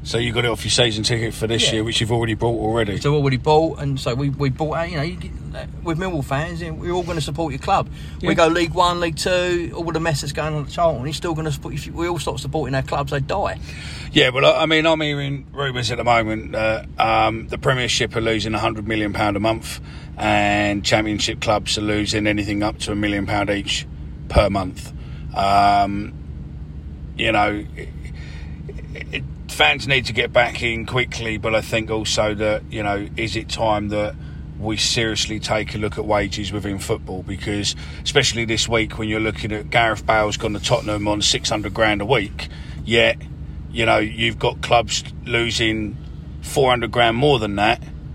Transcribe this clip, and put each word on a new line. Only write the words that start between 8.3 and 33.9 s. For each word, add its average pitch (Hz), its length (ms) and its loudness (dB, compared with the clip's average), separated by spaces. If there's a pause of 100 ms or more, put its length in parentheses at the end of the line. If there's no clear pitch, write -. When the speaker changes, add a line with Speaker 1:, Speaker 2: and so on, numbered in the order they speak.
Speaker 2:
go 165 120 8
League 165 260 2
One, 175 280 4
League 165 160 -2
Two, 180 580 0
all 175 160 -4
the 160 80 0
mess 160 220 0
that's 147 100 -6
going 151 240 -2
on 147 80 -2
at 135 60 -8
Charlton. 165 340 2
You're 156 100 -4
still 175 200 -4
gonna 156 180 -2
support. 139 220 -6
If - 140 -6
you, 135 60 -10
we 170 140 -2
all 175 120 -2
stop 147 200 -4
supporting 139 340 -2
our 131 100 0
clubs, 143 280 -2
they 143 80 0
die. 151 400 -2 (540)
Speaker 1:
Yeah, 139 160 6
well, 131 160 4
I, 156 160 8
I 160 40 4
mean, 156 200 4
I'm 160 160 4
hearing 143 500 -2
rumours 123 400 -2
at 123 60 -2
the - 80 -2
moment 110 480 2
that, 110 340 0 (100)
um, 110 520 2
the - 80 -6
Premiership 123 580 0
are 117 60 0
losing 110 320 0
a 107 60 0
hundred 110 280 -2
million 107 240 0
pound 104 240 2
a 98 60 0
month, 113 400 0 (340)
and 104 680 2
Championship 107 560 0
clubs 104 360 2
are 107 40 -2
losing 104 460 0
anything 104 360 0
up 110 160 -2
to - 140 -4
a - 20 -2
million 101 300 0
pound 101 240 0
each - 360 -2 (440)
per 104 200 6
month. 95 440 -4 (420)
Um, 101 800 4 (1040)
you 113 160 2
know, 104 320 2 (100)
it, - 140 -10 (1200)
it, - 120 -6 (260)
fans 147 380 2
need 131 180 2
to - 80 -4
get 120 200 0
back 123 280 4
in 117 240 -2
quickly, 117 520 -2
but 110 180 0
I 107 60 4
think 110 280 -2
also 110 460 0
that, 107 360 0
you 110 120 -4
know, 101 320 -2
is 110 200 -4
it 110 140 -6
time 107 400 0
that 104 260 -2 (440)